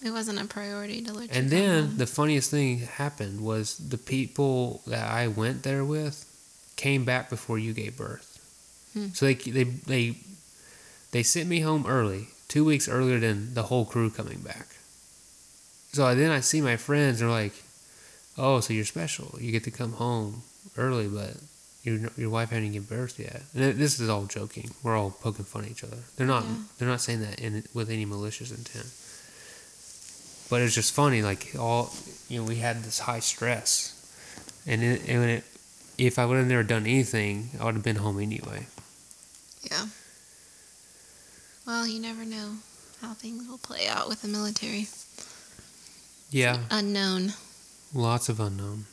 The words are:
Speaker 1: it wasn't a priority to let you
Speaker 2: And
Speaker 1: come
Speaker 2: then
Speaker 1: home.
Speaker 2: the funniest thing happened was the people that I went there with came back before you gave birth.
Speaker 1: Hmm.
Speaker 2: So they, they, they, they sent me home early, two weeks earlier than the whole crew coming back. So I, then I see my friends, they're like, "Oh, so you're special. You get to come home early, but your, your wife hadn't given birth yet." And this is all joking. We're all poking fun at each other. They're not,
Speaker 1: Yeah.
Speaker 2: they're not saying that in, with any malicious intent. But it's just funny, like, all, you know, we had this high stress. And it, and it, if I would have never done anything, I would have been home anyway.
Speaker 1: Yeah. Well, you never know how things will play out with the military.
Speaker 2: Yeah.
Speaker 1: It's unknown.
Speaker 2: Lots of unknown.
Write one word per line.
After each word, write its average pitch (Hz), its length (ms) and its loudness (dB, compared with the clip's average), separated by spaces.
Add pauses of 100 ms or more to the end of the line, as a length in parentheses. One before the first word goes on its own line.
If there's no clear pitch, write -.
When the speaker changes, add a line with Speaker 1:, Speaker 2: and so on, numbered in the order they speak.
Speaker 1:
it 226 60 -4
wasn't 220 300 -2
a 202 40 -2
priority 208 580 -6
to 226 100 -6
let 214 120 -8
you 226 80 -10
Speaker 2:
And 131 180 4
Speaker 1:
come 165 80 6
Speaker 2:
then 180 300 6
Speaker 1:
home. 110 80 -2
Speaker 2:
the 127 100 4
funniest 147 440 4
thing 131 300 2
happened 120 600 -4
was 110 380 0
the 139 200 -4
people 131 880 2
that 113 240 0
I 117 180 4
went 113 340 0
there 139 220 2
with 151 420 -2 (500)
came 139 280 4
back 127 260 2
before 113 280 -2
you 110 140 -2
gave 110 240 -6
birth. - 420 -10 (540)
Speaker 1:
Hmm. 208 220 -4
Speaker 2:
So 139 120 4
they, 135 80 8
they, 127 300 0
they, 123 520 0 (960)
they 120 100 2
sent 165 260 2
me 170 120 4
home 156 280 4
early, 107 400 2 (200)
two 151 160 6
weeks 151 240 6
earlier 127 300 4
than 113 360 2
the 117 100 2
whole 123 220 4
crew 113 240 2
coming 98 300 -8
back. - 280 -10 (1200)
So 139 120 6
I, 123 100 8
then 151 160 8
I 143 100 6
see 151 200 4
my 123 160 4
friends, 143 440 4
they're 117 80 4
like, 110 260 2 (840)
"Oh, 131 220 6
so 113 140 0
you're 107 100 2
special. - 560 -4
You 117 100 -4
get 113 140 2
to 120 60 -4
come 117 240 -6
home 117 480 -2 (340)
early, 120 320 2
but 101 280 -4 (460)
your, 113 340 0
your 117 140 -2
wife 113 200 0
hadn't 107 220 0
given 104 140 -6
birth 120 320 -6
yet." 123 240 -10 (120)
And 131 220 4
this 139 220 4
is 113 100 2
all 104 180 2
joking. 110 440 -6 (140)
We're 113 120 4
all 101 140 2
poking 107 340 -4
fun 107 200 -8
at 107 80 -10
each - 100 -10
other. 113 160 -10 (180)
They're 131 120 2
not, 120 160 4
Speaker 1:
Yeah. 113 100 -2 (240)
Speaker 2:
they're 123 100 2
not 123 120 2
saying 117 220 0
that 104 180 -6
in, 110 240 -4 (100)
with 113 160 -2
any 110 140 -2
malicious 104 480 -6
intent. 117 340 -10 (1600)
But 123 140 4
it's 117 140 4
just - 180 4
funny, 131 280 6
like, 101 360 -2
all, 117 340 2 (360)
you 120 120 -4
know, 110 60 -2
we 117 100 -2
had 117 280 0
this 110 160 -2
high 117 200 -2
stress. - 720 0 (720)
And 113 180 2
it, 120 240 2
and 120 200 4
it, 117 160 0 (540)
if 123 220 6
I 120 40 6
would 127 140 4
have 127 80 6
never 123 180 6
done 110 220 2
anything, 110 640 4 (100)
I 110 40 -2
would 113 100 2
have 107 100 -2
been 113 120 4
home 101 240 2
anyway. 127 460 -4 (960)
Speaker 1:
Yeah. 175 240 -4 (1800)
Well, 233 200 -2
you 220 140 -4
never 226 240 -8
know 214 300 -8 (460)
how 233 140 -10
things 233 340 -12
will 254 100 -12
play - 300 -4
out - 200 0
with 214 140 -6
the 208 60 -6
military. 214 580 -2 (1400)
Speaker 2:
Yeah. 127 240 6 (100)
Speaker 1:
It's - 0 - (100)
unknown. 196 600 0 (600)
Speaker 2:
Lots 120 340 4
of 113 120 0
unknown. 101 520 -2